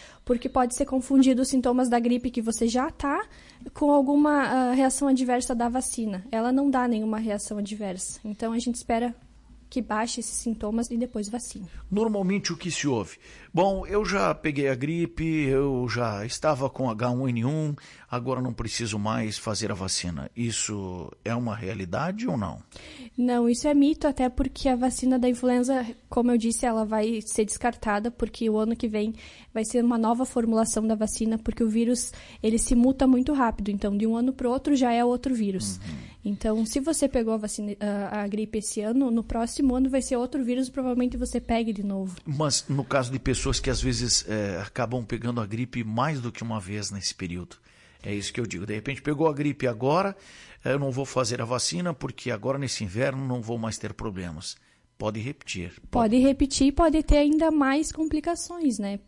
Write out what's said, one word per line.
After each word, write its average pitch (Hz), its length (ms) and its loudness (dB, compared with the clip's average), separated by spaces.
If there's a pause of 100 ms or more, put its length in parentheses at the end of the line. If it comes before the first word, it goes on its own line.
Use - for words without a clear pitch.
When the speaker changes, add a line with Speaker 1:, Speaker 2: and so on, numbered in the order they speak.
(240)
Speaker 1:
Porque 247 240 0
pode 247 260 2
ser 285 120 0
confundido 262 560 4
os 262 80 0
sintomas 254 400 2
da 240 100 4
gripe 240 320 2
que 240 100 -2
você 226 240 0
já 247 240 2
tá 320 360 -2 (480)
com 294 180 4
alguma, 294 520 6
ah, 254 300 2
reação 262 360 4
adversa 254 440 2
da 240 140 0
vacina. 226 640 -2
Ela 226 200 0
não 277 180 4
dá 254 180 2
nenhuma 220 320 0
reação 208 380 -4
adversa. 202 680 -6
Então, 226 300 -4
a 233 60 0
gente 240 160 -2
espera 240 380 -2 (560)
que 247 140 -4
baixe 214 380 -2
esses - 160 -6
sintomas 226 520 -4
e 240 80 -2
depois 226 320 -4
vacina. 214 380 -8 (240)
Speaker 2:
Normalmente, 202 600 2
o 160 60 -6
que 175 140 -6
se 147 160 -2
ouve? 113 300 -2 (360)
"Bom, 190 320 4
eu 208 180 0
já 190 300 2
peguei 143 340 0
a 135 60 4
gripe, 160 500 -2
eu 139 640 2
já 110 380 -2
estava 139 460 0
com 131 180 -2
H 117 220 -2
um 127 160 -2
N 117 180 0
um, 151 300 0 (340)
agora 127 320 -2
não 127 100 -2
preciso 110 460 -4
mais 110 400 -2
fazer 104 340 -4
a 101 40 -2
vacina." 87 600 -4
Isso 104 760 -4 (120)
é 113 120 -2
uma 120 200 -2
realidade 110 720 -4
ou 170 80 -2
não? 87 280 -6 (520)
Speaker 1:
Não, 240 320 2
isso 240 200 2
é 294 80 4
mito, 294 320 4
até 262 200 2
porque 262 420 -2
a 254 60 4
vacina 254 440 2
da 247 100 4
influenza, 247 560 2 (240)
como 240 220 2
eu 240 60 4
disse, 226 280 0
ela 220 180 2
vai 220 380 0
ser 220 240 0
descartada, 220 640 -2
porque 226 400 -2
o 214 80 2
ano 220 180 2
que 233 120 -4
vem 214 260 -2 (400)
vai 220 100 -2
ser 233 200 2
uma 240 160 4
nova 233 260 2
formulação 226 600 0
da 220 80 2
vacina, 220 420 0
porque 226 260 -2
o 226 60 4
vírus, 233 420 2 (300)
ele 226 160 2
se 226 160 2
muta 262 320 6
muito 262 280 4
rápido. 220 360 0
Então, 202 260 -2
de 208 120 2
um 226 80 2
ano 247 180 0
pro 254 160 -2
outro, 269 260 2
já 247 160 4
é 240 140 4
outro 247 300 0
vírus. 190 420 -2
Speaker 2:
Uhum. - 320 -10 (160)
Speaker 1:
Então, 220 400 0
se 247 140 -2
você 294 280 2
pegou 233 260 2
a 226 40 0
vacina, 208 420 -6
a, 208 420 -4
a 202 60 -4
gripe 214 320 -4
esse 208 220 -6
ano, 247 280 2
no 226 140 0
próximo 240 500 0
ano 262 160 2
vai 262 120 2
ser 262 140 -2
outro 254 280 -2
vírus, 247 260 0
provavelmente 247 480 0
você 247 240 -4
pegue 233 320 0
de 202 100 -4
novo. 190 320 -4 (100)
Speaker 2:
Mas 147 440 0
no 139 140 0
caso 131 280 0
de 131 80 -2
pessoas 131 400 0
que 135 100 -2
às 120 120 0
vezes, 120 460 0
eh, 101 380 -2
acabam 120 380 -4
pegando 120 380 -4
a 107 40 -2
gripe 117 380 -6
mais 123 380 -2
do 117 100 -6
que - 120 -12
uma 113 160 -4
vez 101 320 -8
nesse 98 240 -6
período, 87 420 -8 (460)
é 101 100 -6
isso 101 200 -6
que - 60 -6
eu 120 60 -2
digo. 92 200 -8
De 107 100 -6
repente 131 260 -6
pegou 151 260 0
a 156 60 2
gripe 143 320 -2
agora, 143 500 0 (480)
eh, 127 100 0
"eu 139 60 0
não 139 120 -2
vou 135 140 -4
fazer 120 360 -2
a 117 40 -2
vacina 160 480 -2
porque - 380 -8
agora 120 280 -2
nesse 127 240 -4
inverno 131 420 -2
não 123 160 -2
vou 113 160 -4
mais 113 200 -4
ter 104 160 -8
problemas." 92 640 -8 (400)
Pode 107 200 -4
repetir. 107 540 -8 (180)
Pode 226 200 2
Speaker 1:
Pode 233 80 4
repetir 269 500 4
e 285 60 4
pode 320 300 4
ter 294 160 6
ainda 302 320 4
mais 294 380 2
complicações, 320 880 -2
né? 202 280 -4